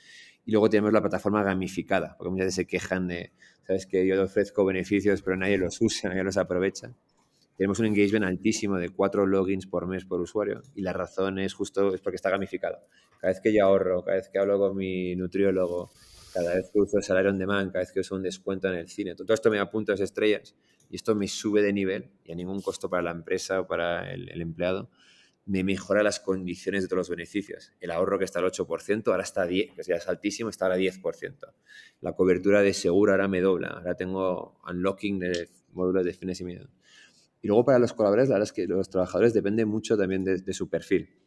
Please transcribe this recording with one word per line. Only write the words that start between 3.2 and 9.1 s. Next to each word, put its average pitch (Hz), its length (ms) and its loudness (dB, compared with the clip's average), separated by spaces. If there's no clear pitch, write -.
¿sabes? 95 220 -2
Que 92 180 2
yo 95 160 2
ofrezco 98 420 0
beneficios, 95 600 0
pero 95 120 -2
nadie 95 220 2
los 90 240 -4
usa, 104 300 0
nadie 92 120 -2
los 95 140 -4
aprovecha. 95 560 -2
Tenemos 98 220 0
un 113 80 2
engagement 104 360 2
altísimo 98 540 -2
de 87 120 -4
cuatro 98 360 0